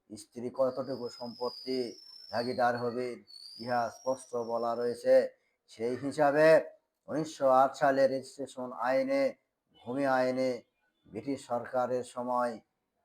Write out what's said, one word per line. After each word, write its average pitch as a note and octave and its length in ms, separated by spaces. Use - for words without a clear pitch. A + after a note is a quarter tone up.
স্ত্রী A#2+ 260
কতটুকু B2+ 460
সম্পত্তি B2 600
ভাগীদার A#2+ 520
হবেন, B2 320
ইহা A#2+ 200
স্পষ্ট C3 340
বলা A#2 280
রয়েছে। A#2+ 360
সেই A#2+ 300
হিসাবে C#3+ 440
উনিশশো C#3+ 380
আট C3+ 180
সালের C3+ 340
রেজিস্ট্রেশন B2+ 560
আইনে, C3+ 360
ভূমি C3 260
আইনে B2+ 340
ব্রিটিশ B2+ 280
সরকারের B2 540
সময় B2 380